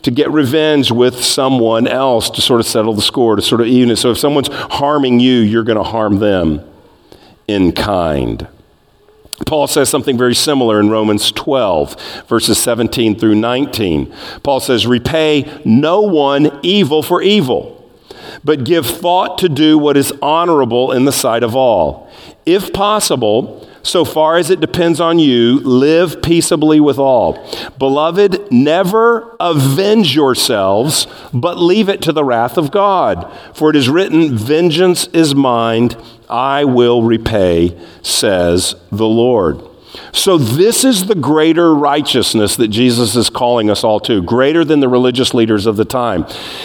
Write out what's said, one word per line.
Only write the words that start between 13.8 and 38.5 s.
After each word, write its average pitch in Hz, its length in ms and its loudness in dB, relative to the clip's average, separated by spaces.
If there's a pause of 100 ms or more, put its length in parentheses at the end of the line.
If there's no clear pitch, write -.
Paul 135 160 0
says, 120 260 0
"Repay 143 640 0 (160)
no 151 360 2
one 147 600 0
evil 170 400 0
for 165 220 -2
evil, 151 600 0 (600)
but 143 220 -2
give 160 200 0
thought 180 540 -2
to 185 100 0
do 156 300 4
what 147 180 2
is 139 240 0
honorable 139 720 0
in 131 140 0
the 143 60 2
sight 117 300 -2
of 117 140 -2
all. 104 520 0 (380)
If 185 260 0
possible, 165 960 -2 (140)
so - 240 0
far 156 320 0
as 175 140 0
it 180 80 0
depends 170 420 -2
on 170 160 0
you, 123 440 4
live 147 600 2
peaceably 156 580 2
with 139 200 2
all. 120 440 0 (360)
Beloved, 165 720 0
never 196 880 2
avenge 165 760 0
yourselves, 120 920 0 (260)
but 175 240 -2
leave 185 320 2
it 190 140 -4
to 160 80 -2
the 151 120 0
wrath 123 360 0
of 147 100 -2
God. 175 600 0 (240)
For 156 160 -2
it 151 40 0
is 131 140 2
written, 156 480 0
'Vengeance 165 680 0
is 160 260 0
mine, 120 580 0 (380)
I 139 340 -2
will 120 380 2
repay,' 98 720 0 (280)
says 90 720 0 (160)